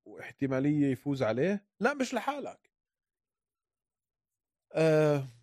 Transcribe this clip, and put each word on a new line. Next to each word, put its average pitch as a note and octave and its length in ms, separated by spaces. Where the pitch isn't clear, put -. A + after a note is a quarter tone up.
واحتمالية C3+ 800
يفوز C3 320
عليه. C#3 420
لا، B3 140
مش C4+ 200
لحالك. C4+ 580
آه، D#3 540